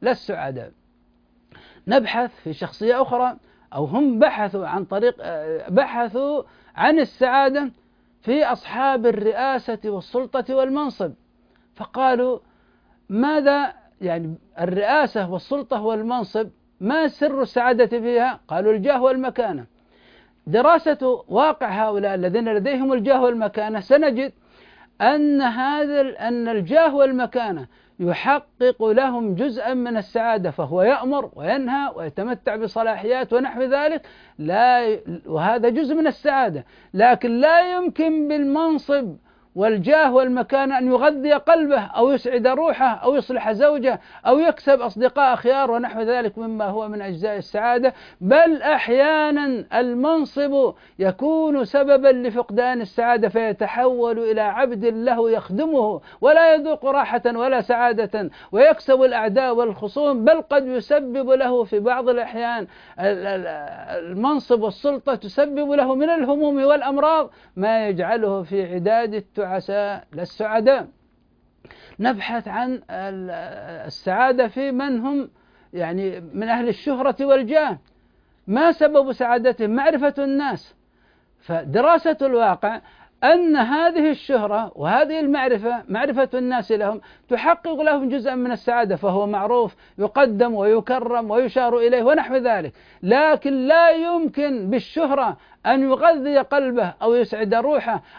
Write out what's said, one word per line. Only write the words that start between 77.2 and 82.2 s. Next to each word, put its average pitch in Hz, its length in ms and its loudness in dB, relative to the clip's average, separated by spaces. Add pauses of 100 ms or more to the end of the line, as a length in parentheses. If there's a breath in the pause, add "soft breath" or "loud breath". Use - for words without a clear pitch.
والجاه، 269 520 2 (680)
ما 285 240 2
سبب 294 400 2
سعادتهم؟ 240 580 0
معرفة 277 480 0
الناس. 277 580 -4 (640)
فدراسة 262 840 2